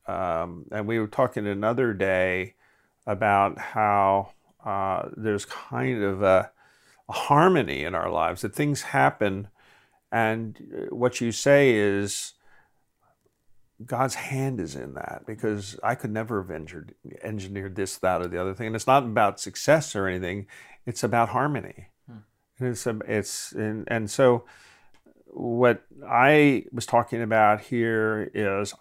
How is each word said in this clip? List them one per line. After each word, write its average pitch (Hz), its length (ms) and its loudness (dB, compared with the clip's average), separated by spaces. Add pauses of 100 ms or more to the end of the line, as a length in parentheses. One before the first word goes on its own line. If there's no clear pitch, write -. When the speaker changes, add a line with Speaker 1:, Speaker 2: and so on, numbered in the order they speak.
Speaker 1:
Um, 87 680 -6
and 104 140 -6
we 113 140 -2
were 107 80 -2
talking 107 400 -2
another 110 480 0
day 92 580 0 (540)
about 101 500 2
how, 101 760 2 (300)
uh, 98 540 -4
there's 107 280 -2
kind 123 580 -6
of 98 180 -2
a, 95 300 4 (580)
a 113 40 -10
harmony 143 680 4
in 87 120 -4
our 85 160 -2
lives, 82 320 -2
that 104 100 -4
things 147 300 -2
happen, 104 640 0 (640)
and, 113 480 -2 (120)
uh, - 240 -10
what 123 240 0
you 117 120 -2
say 139 400 6
is, 101 600 0 (1500)
"God's 123 300 -2
hand 135 460 -4
is 78 160 -6
in 67 180 -12
that, - 320 -12
because 107 560 -6
I 113 140 0
could 117 160 -6
never 110 320 -4
have 92 80 -12
engineered, 80 420 -12 (300)
engineered 98 520 -8
this, 98 220 -4
that, 90 240 0
or 90 60 -4
the 87 120 -4
other 95 140 -4
thing." 110 140 -8
And 113 80 -6
it's 110 100 -8
not 135 180 6
about 107 360 0
success - 560 0
or 98 100 0
anything. 92 400 -4 (380)
It's - 200 -10
about 117 260 2
harmony. 127 600 -4 (180)
Speaker 2:
Hmm. 117 100 -20 (400)
Speaker 1:
And 127 120 -4
it's, 120 180 -6
a, 113 100 -2 (100)
it's, - 440 -4
and, 107 360 -4
and 110 220 -2
so 123 360 4 (840)
what 120 560 2 (240)
I 139 640 6
was 120 160 -6
talking 117 340 0
about 107 400 4
here 110 720 -2
is 101 480 -2